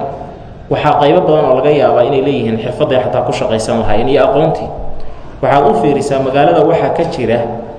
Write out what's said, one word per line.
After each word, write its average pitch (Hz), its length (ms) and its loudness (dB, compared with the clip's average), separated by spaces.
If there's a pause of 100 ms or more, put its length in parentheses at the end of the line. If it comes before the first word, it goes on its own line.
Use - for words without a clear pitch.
(680)
waxaa 147 320 0
qaybo 165 200 4
badan 156 240 2
oo 127 120 2
laga 143 120 2
yaabaa 135 340 2
inay 135 180 0
leeyihiin 120 360 -2
xirfadday 131 440 -2
xataa - 200 -2
ku 143 120 -2
shaqaysan 113 460 -2
lahaayeen 110 300 2
iyo 131 200 4
aqoontii. 151 400 0 (720)
Waxaad 135 280 4
u 214 120 4
fiirisaa 139 400 0
magaalada 147 400 2
waxaa 135 280 2
ka - 200 -2
jira 117 300 -2 (400)